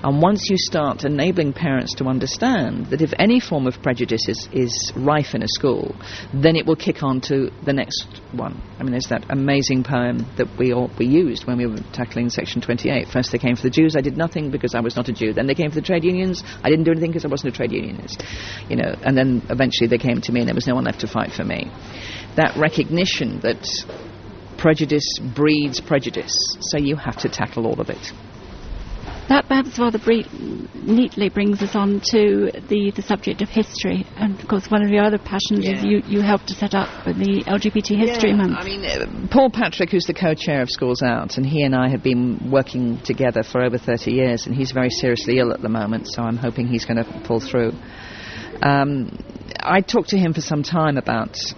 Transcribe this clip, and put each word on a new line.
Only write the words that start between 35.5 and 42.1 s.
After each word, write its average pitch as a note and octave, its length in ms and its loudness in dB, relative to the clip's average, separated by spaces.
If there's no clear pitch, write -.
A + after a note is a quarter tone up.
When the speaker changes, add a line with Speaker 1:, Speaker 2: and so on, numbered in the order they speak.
Speaker 2:
is F#3+ 220 0
Speaker 1:
Yeah. - 20 0
Speaker 2:
you, G3+ 220 4
you G3+ 160 2
helped G3+ 280 2
to F#3+ 40 -8
set G3+ 220 -2
up G3 140 0
the G3 420 0
L G3+ 100 2
G G#3 120 0
B G#3 120 2
T G#3 140 0
History A3 360 4
Speaker 1:
Yeah, G#3 40 4
Speaker 2:
Month. G3 240 4
Speaker 1:
I - 60 -8
mean, G3 200 -8
uh, C#2 460 -4
Paul C4 180 6
Patrick, F#3+ 400 0
who's F3+ 160 2
the E3+ 80 -2
co-chair D#3 480 0
of B2 80 0
Schools B2 320 0
Out, A#2+ 360 0
and C3 80 0
he D3 180 2
and C3 100 4
I B2+ 160 4
have C3 140 0
been B2 480 2